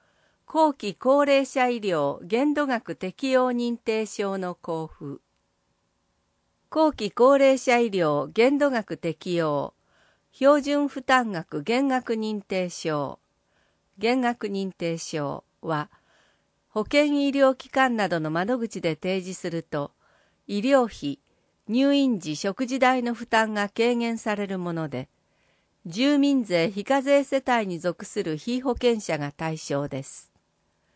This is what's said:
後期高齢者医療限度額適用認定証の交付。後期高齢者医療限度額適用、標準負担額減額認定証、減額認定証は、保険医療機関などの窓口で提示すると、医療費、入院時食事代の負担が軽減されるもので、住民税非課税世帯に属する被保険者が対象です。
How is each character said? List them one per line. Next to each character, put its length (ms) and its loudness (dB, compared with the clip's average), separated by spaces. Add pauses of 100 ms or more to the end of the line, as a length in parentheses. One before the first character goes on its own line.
(440)
後 300 2
期 200 -6
高 300 4
齢 220 4
者 220 0
医 100 -2
療 480 0
限 260 2
度 140 0
額 300 -4
適 340 -6
用 220 4
認 260 -2
定 260 -2
証 320 -4
の 260 -6
交 300 -6
付。 300 -14 (1500)
後 240 2
期 180 -6
高 280 6
齢 200 6
者 200 2
医 80 2
療 400 0
限 320 2
度 120 2
額 280 -4
適 360 -6
用、 380 0 (600)
標 280 6
準 280 0
負 120 -10
担 320 2
額 300 -6
減 260 0
額 240 -2
認 300 -4
定 260 -2
証、 500 -4 (800)
減 240 0
額 280 -2
認 240 -4
定 260 -4
証 440 -6 (200)
は、 260 -4 (800)
保 140 -4
険 220 2
医 260 0
療 240 4
機 160 -18
関 260 2
な 140 0
ど 100 0
の 100 -2
窓 280 -2
口 240 -8
で 120 -2
提 280 -4
示 180 -10
す 100 -6
る 120 -4
と、 300 -6 (540)
医 120 -4
療 260 4
費、 340 -8 (520)
入 240 4
院 240 2
時 160 -6
食 320 -4
事 140 -4
代 240 4
の 100 -2
負 120 -10
担 280 0
が 140 -2
軽 280 0
減 220 -2
さ 160 -4
れ 140 -4
る 100 -4
も 140 -4
の 160 -4
で、 200 -8 (800)
住 320 2
民 240 4
税 260 2
非 140 -6
課 180 0
税 220 4
世 240 -2
帯 220 0
に 100 -4
属 260 -4
す 200 -6
る 120 -4
被 240 -4
保 120 -2
険 260 0
者 200 -4
が 120 -6
対 260 -6
象 300 -4
で 160 -8
す。 300 -12 (640)